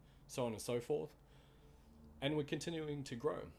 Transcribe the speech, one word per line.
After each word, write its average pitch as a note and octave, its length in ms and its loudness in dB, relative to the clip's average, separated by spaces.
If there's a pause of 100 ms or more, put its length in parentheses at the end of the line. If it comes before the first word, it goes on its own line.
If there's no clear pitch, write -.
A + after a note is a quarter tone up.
(280)
so B2+ 180 2
on A#2 60 4
and G#2 100 -2
so A#2+ 180 2
forth. D3+ 300 0 (1120)
And D3 160 2
we're D3 60 4
continuing D3+ 600 -2
to B2+ 120 -6
grow. D3 240 0 (200)